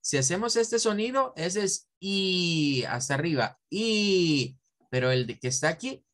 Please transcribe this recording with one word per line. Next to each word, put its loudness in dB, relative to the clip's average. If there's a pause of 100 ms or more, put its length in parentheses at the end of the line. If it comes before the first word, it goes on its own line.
Si -4
hacemos 0
este 0
sonido, 0
ese -2
es -4 (100)
I 0
hasta -4
arriba. -2 (120)
I. 2 (320)
Pero 0
el 2
de -10
que -4
está 0
aquí -8